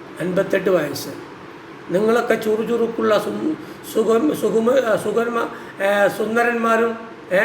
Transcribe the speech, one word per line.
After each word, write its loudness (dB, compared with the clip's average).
അൻപത്തെട്ട് 0
വയസ്സ്. 0
നിങ്ങളൊക്കെ 2
ചുറുചുറുക്കുള്ള 0
സു-, -2
സുഖം, 2
സുഖമ-, 2
സുഖന്മ-, 0
ഏ, 4
സുന്ദരന്മാരും, 2
ഏ, 4